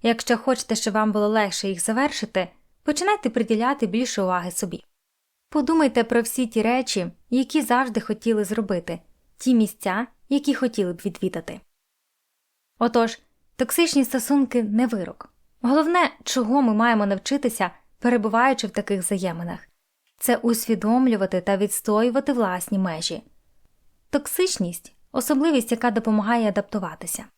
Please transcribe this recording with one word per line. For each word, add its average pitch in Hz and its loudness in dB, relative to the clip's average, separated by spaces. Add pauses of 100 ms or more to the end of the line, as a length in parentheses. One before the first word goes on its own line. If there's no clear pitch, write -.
Якщо 226 2
хочете, 240 -2
щоб 220 -2
вам 214 2
було 208 2
легше 208 0
їх 180 -4
завершити, 220 -2 (360)
починайте 349 0
приділяти 233 0
більше 220 -2
уваги 180 -2
собі. 175 -8 (640)
Подумайте 302 2
про 233 2
всі 233 -4
ті 226 -2
речі, 226 0 (220)
які 269 0
завжди 240 0
хотіли 214 -2
зробити, 190 -4 (380)
ті 254 2
місця, 214 0 (220)
які 285 0
хотіли 208 -2
б 170 -12
відвідати. 180 -6 (1160)
Отож, 233 2 (360)
токсичні 285 2
стосунки 262 0
не 220 2
вирок. 208 -6 (320)
Головне, 311 4 (120)
чого 254 0
ми 233 4
маємо 220 4
навчитися, 202 -2 (280)
перебуваючи 233 2
в - -4
таких 202 -2
взаєминах, 170 -4 (580)
це - 2
усвідомлювати 226 2
та 196 0
відстоювати 220 0
власні 196 -2
межі. 165 -4 (840)
Токсичність – - -2 (160)
особливість, 269 2
яка 233 0
допомагає 220 0
адаптуватися. 196 -6 (120)